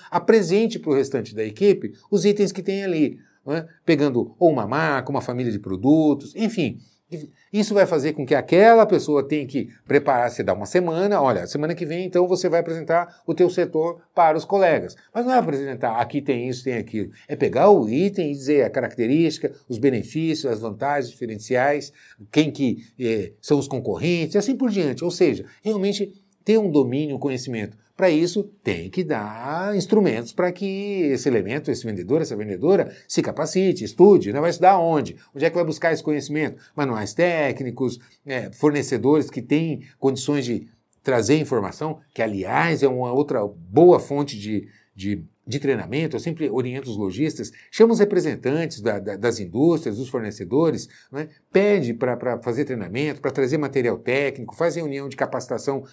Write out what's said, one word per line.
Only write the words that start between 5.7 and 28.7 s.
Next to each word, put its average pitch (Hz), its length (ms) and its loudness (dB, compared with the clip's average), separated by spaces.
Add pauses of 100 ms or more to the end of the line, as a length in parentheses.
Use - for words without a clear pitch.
enfim. 185 440 -2 (760)
Isso 208 200 0
vai 196 120 6
fazer 151 260 0
com 151 140 -6
que 143 100 2
aquela 208 500 8
pessoa 147 400 2
tenha 143 220 -2
que 127 220 -4 (180)
preparar, 123 420 2
se 117 140 -6
dá 95 100 0
uma 101 120 -6
semana, 180 560 0
"Olha, 104 260 0
semana 151 260 -4
que 165 120 -6
vem, 170 200 -6
então, 180 220 2
você 180 220 0
vai 165 100 2
apresentar 165 680 -2
o 165 80 -4
teu 175 160 4
setor 170 520 -2 (120)
para 160 240 4
os 156 60 -4
colegas." 160 500 2 (200)
Mas 240 120 -4
não 247 60 0
é 254 60 4
apresentar, 135 640 -2
"Aqui - 200 -4
tem 127 280 -4
isso, 127 160 -8
tem 127 80 -2
aquilo." 107 360 -6 (160)
É - 80 -10
pegar 147 360 4
o 160 180 6
item 170 420 0
e 143 60 -4
dizer 139 300 2
a - 40 -2
característica, 139 840 0 (160)
os 120 80 -6
benefícios, 135 760 -2
as 107 80 -4
vantagens, 117 500 -4
diferenciais, 127 840 -4 (360)
quem 147 220 2
que, 123 340 -2 (140)
eh, 113 400 -2
são - 180 2
os 131 120 -2
concorrentes, 151 680 -2
e - 20 4
assim 247 200 0
por 269 120 0
diante. 156 360 -2
Ou 175 60 -2
seja, 156 340 2 (180)
realmente 202 480 -2 (320)
ter 220 140 4
um 208 120 2
domínio, 143 460 0
um 123 40 -8
conhecimento. 127 580 -6 (200)
Pra 185 140 4
isso, 170 320 0 (200)
tem 92 280 -4